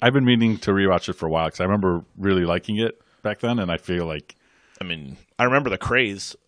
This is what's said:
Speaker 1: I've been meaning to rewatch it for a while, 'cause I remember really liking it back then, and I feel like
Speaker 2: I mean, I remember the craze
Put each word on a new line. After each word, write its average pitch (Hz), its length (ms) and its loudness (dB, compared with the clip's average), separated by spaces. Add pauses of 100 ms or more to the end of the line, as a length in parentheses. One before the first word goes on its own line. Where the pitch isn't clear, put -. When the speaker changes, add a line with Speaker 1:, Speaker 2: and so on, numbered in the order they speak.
Speaker 1:
I've 123 120 4
been 135 100 4
meaning 117 360 4
to - 120 0
rewatch 95 380 2
it 90 40 -4
for - 140 -8
a - 20 -4
while, 80 200 0
'cause - 100 -8
I 90 60 -2
remember 92 400 0 (120)
really 95 280 2
liking 92 320 -2
it 113 240 -4 (200)
back 107 200 -6
then, 120 180 -2
and 92 120 -2
I 82 60 -2
feel 87 280 -4
like 78 300 -10 (460)
Speaker 2:
I 95 40 -12
mean, 76 320 -12 (200)
I 123 80 0
remember 131 240 2
the 95 80 -2
craze 110 580 -2 (120)